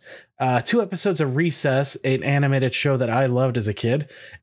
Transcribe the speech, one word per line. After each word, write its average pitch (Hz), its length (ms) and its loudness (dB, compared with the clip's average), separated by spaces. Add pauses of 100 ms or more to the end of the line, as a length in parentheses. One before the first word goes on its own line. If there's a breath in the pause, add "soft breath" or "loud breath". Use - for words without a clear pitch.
(400 loud breath)
uh, 127 220 0
two 226 200 2
episodes 185 400 -2
of 131 140 0
Recess, 143 640 0
an 131 260 -2
animated 139 500 2
show 139 240 0
that 120 140 0
I 131 160 2
loved 123 280 2
as 107 120 -2
a 104 60 -2
kid, 135 360 -2 (340 loud breath)